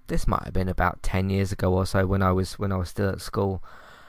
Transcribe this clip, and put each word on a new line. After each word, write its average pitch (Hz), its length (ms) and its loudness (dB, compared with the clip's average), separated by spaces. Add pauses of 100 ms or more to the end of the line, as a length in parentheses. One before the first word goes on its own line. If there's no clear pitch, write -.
this 170 200 2
might - 160 0
have - 100 -10
been 92 160 0
about 87 340 0
ten 95 260 0
years 98 220 0
ago 95 220 0
or 92 120 2
so 95 220 2
when 98 140 2
I 92 100 4
was, 92 280 0
when 101 120 -2
I 95 60 0
was 90 120 -4
still 98 200 -2
at 95 120 -6
school, 98 420 -4 (460)